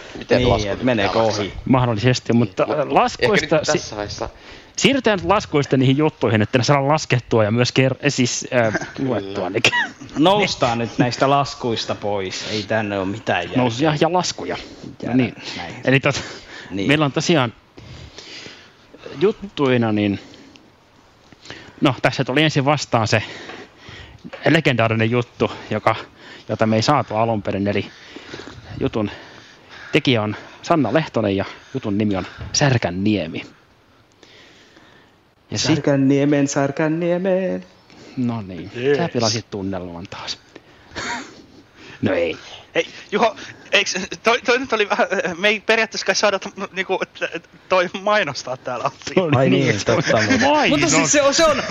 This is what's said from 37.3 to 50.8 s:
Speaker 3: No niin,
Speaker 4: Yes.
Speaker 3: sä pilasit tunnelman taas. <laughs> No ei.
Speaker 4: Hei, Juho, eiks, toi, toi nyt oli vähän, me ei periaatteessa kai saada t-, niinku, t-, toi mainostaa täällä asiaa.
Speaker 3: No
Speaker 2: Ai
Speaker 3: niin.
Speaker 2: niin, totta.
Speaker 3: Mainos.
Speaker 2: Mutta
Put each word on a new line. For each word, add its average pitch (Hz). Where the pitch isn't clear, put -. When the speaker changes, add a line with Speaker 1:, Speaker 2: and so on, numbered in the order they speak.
Speaker 3:
No 120
niin, 92
Speaker 4:
Yes. 135
Speaker 3:
sä 165
pilasit 113
tunnelman 92
taas. -
<laughs> -
No 185
ei. 170
Speaker 4:
Hei, 165
Juho, 320
eiks, 196
toi, 233
toi 254
nyt 262
oli 208
vähän, 208
me 196
ei 214
periaatteessa 220
kai 190
saada 196
t-, 196
niinku, 185
t-, 170
toi 180
mainostaa 185
täällä 123
asiaa. -
Speaker 3:
No 131
Speaker 2:
Ai 143
Speaker 3:
niin. 180
Speaker 2:
niin, 107
totta. -
Speaker 3:
Mainos. 277
Speaker 2:
Mutta 302